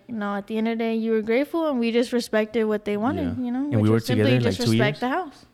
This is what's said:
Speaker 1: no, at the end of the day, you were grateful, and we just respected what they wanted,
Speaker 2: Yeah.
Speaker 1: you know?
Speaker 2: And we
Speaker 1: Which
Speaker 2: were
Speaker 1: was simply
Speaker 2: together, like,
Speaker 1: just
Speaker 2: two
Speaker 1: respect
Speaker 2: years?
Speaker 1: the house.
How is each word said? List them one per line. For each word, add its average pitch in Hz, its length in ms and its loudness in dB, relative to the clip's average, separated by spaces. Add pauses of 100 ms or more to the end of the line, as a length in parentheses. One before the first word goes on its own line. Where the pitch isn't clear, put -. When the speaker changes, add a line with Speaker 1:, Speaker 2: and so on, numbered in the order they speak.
Speaker 1:
no, 202 260 -4
at 202 120 -8
the 220 100 -4
end 220 100 0
of 233 100 -2
the 233 60 -2
day, 226 120 0
you 226 160 -2
were 220 100 2
grateful, 285 460 0
and 269 120 0
we 233 120 0
just 240 220 0
respected 220 520 0
what 214 200 -2
they 208 120 -2
wanted, 247 400 -2
Speaker 2:
Yeah. 254 80 -4
Speaker 1:
you 240 60 -4
know? 247 120 -4
Speaker 2:
And 294 120 -6
we 110 60 4
Speaker 1:
Which 107 80 4
Speaker 2:
were 110 60 4
Speaker 1:
was 113 100 0
simply 107 200 2
Speaker 2:
together, 123 200 4
like, 98 100 0
Speaker 1:
just 120 120 -2
Speaker 2:
two 117 40 4
Speaker 1:
respect 208 240 2
Speaker 2:
years? - 40 -14
Speaker 1:
the 247 100 -2
house. 294 440 -6